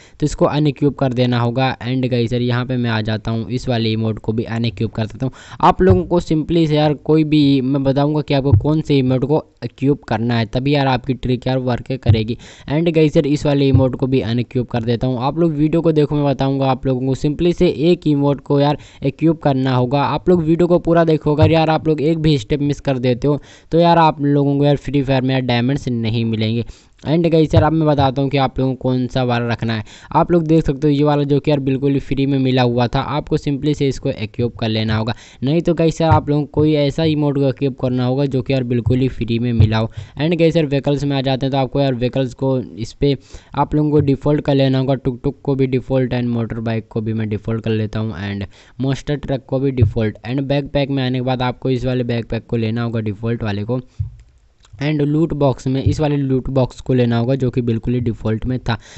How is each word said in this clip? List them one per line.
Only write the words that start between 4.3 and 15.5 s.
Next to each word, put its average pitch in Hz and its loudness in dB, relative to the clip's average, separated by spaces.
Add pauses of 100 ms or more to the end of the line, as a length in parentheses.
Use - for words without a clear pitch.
भी 110 -2
अनइक्विप 117 -4
कर 113 -4
देता 110 -6
हूँ। 147 -6 (280)
आप 180 2
लोगों 185 4
को 175 0
simply 160 0
से 151 2
यार 151 2
कोई 156 2
भी, 143 4
मैं 135 0
बताऊँगा 143 0
कि - -2
आपको 139 0
कौन 151 0
से 147 2
इमोट 127 0
को 147 0 (220)
इक्विप 135 -2
करना 117 -2
है, 113 0
तभी 131 -2
यार 139 2
आपकी 135 0
ट्रिक 123 -4
यार 131 0
वर्क 120 -4
करेगी। 117 0 (320)
And 165 0
गाइस 160 4
यार, 151 4
इस 147 0
वाले 143 2
इमोट 131 4
को 139 -2
भी 131 2
अनइक्विप 117 -2
कर 117 -4
देता 117 -2
हूँ। 127 -2
आप 143 -2
लोग 170 2